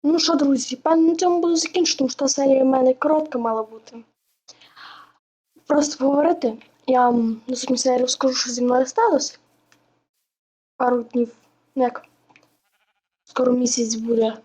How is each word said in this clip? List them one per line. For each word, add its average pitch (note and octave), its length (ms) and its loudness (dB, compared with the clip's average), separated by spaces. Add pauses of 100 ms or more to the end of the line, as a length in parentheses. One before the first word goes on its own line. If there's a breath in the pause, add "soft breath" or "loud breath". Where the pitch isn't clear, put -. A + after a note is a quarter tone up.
Ну D#4+ 140 2
що, E4+ 160 0
друзі, C#4 420 0
певно, D#4+ 320 2
на E4 80 2
цьому F4 240 0
буду E4+ 160 0
закінчити, - 420 -2
тому B3+ 120 0
що - 80 -12
та C#4 100 -2
серія C4+ 340 2
в C4 40 2
мене C4 280 4
коротка D4+ 440 -2
мала A3+ 240 -4
бути. A3+ 420 -18 (1600 loud breath)
Просто D4 320 0
поговорити. C#4 600 0 (280)
Я B3 240 2
вам A3+ 360 -2
наступну B3+ 300 -4
серію B3+ 320 0
скажу, C4 260 -2
що B3 160 -6
зі A#3+ 120 -4
мною B3 240 2
сталося. A4 520 0 (1400)
Пару B3 260 0
днів, A#3 300 -4 (420)
ну C4 80 -2
як, A#3+ 240 -4 (1160)
скоро B3+ 280 0
місяць A#3+ 420 -2
буде. A3+ 500 -2